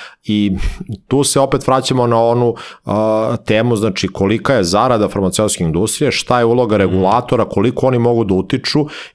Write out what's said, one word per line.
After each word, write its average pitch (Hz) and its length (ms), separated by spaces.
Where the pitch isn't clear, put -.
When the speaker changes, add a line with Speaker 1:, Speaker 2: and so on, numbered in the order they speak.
Speaker 1:
i 104 280
tu 135 160
se 139 160
opet 135 260
vraćamo 127 400
na 120 120
onu, 117 360
a, 110 540
temu, 113 380
znači 101 320
kolika 107 460
je 101 100
zarada 104 440
farmaceutske 98 560
industrije, 101 480
šta - 260
je 120 60
uloga 117 300
Speaker 2:
Mhm. 101 60
Speaker 1:
regulatora, 98 640
koliko 123 420
oni 127 120
mogu 117 260
da - 100
utiču 135 520